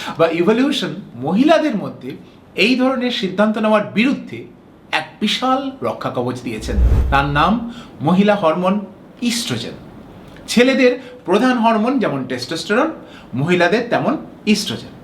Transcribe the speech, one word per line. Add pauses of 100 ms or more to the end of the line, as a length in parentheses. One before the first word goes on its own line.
(180)
বা
ইভলিউশন (200)
মহিলাদের
মধ্যে (380)
এই
ধরনের
সিদ্ধান্ত
নেওয়ার (100)
বিরুদ্ধে (480)
এক (120)
বিশাল (120)
রক্ষা
কবচ
দিয়েছেন, (340)
তার
নাম (260)
মহিলা
হরমোন (400)
ইস্ট্রোজেন। (760)
ছেলেদের (240)
প্রধান
হরমোন
যেমন
টেস্টোস্টেরন, (440)
মহিলাদের
তেমন (300)
ইস্ট্রোজেন।